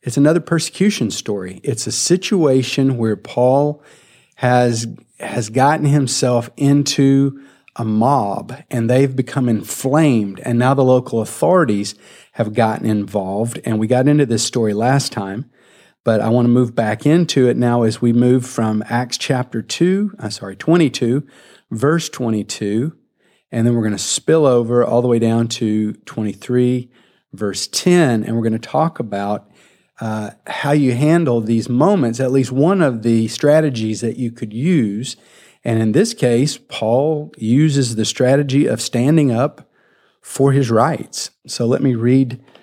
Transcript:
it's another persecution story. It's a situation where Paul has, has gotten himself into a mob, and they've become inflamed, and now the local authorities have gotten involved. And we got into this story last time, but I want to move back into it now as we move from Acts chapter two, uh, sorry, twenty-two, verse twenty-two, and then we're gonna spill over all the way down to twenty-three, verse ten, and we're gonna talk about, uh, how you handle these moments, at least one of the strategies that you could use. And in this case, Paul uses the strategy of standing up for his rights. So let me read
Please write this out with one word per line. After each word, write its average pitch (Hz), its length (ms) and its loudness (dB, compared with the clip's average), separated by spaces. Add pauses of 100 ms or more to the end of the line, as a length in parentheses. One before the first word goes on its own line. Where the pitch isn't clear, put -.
it's - 140 -4
another 151 240 4
persecution 165 680 -2
story. 92 540 -8
It's 117 240 -4
a 107 40 -8
situation 135 1040 0
where 113 180 0
Paul 139 680 0 (540)
has, 123 500 0 (340)
has 113 300 -6
gotten 143 380 2
himself 127 720 0
into 139 840 2 (340)
a 110 100 -6
mob, 110 680 0 (160)
and 117 180 -2
they've 131 280 2
become 127 340 -2
inflamed, 117 920 0
and 120 180 -2
now 131 160 2
the 135 80 2
local 127 380 2
authorities 117 760 0 (380)
have 107 200 -4
gotten 110 320 0
involved. 104 800 -4
And 110 140 -2
we 110 80 -2
got 127 200 2
into 147 200 4
this 113 160 -2
story 110 320 -2
last 131 360 0
time, 101 380 -8 (540)
but 110 160 2
I 107 100 -2
want 120 160 2
to 120 60 4
move 120 220 2
back 110 320 -2
into 151 420 2
it - 80 0
now 120 280 0
as 117 180 -2
we 120 100 2
move 123 320 2
from 110 460 -4
Acts 120 300 -4
chapter 123 420 -4
two, 190 560 -2
uh, 110 120 -8
sorry, 98 260 -14
twenty-two, 143 720 0 (420)
verse 147 400 -2
twenty-two, 110 880 -4 (540)
and 117 160 0
then 120 80 2
we're 117 80 0
gonna 104 160 -2
spill - 480 0
over 120 360 2
all 117 200 0
the 127 40 0
way 120 120 2
down 113 300 0
to 107 440 -2
twenty-three, 123 960 -2 (440)
verse 98 340 -6
ten, 151 560 2
and 113 120 -4
we're 113 60 -2
gonna 113 160 0
talk 151 420 -2
about, 101 520 -6 (480)
uh, 107 320 -6 (160)
how - 240 -4
you 143 220 2
handle 147 460 2
these 113 300 -2
moments, 127 500 2
at 131 120 0
least 131 200 0
one 165 300 2
of 120 220 0
the 113 240 2
strategies 127 720 0
that 113 160 -6
you 120 140 -4
could 107 220 -12
use. 123 600 -2 (480)
And 113 160 0
in 110 120 2
this 117 240 2
case, 123 420 0
Paul 147 800 -2
uses 131 580 2
the 107 100 -2
strategy 139 600 2
of 117 160 -2
standing 139 500 2
up 123 380 -2 (500)
for - 320 0
his 131 200 2
rights. - 580 -2 (160)
So - 220 -4
let 123 160 0
me 131 100 2
read 120 500 2 (200)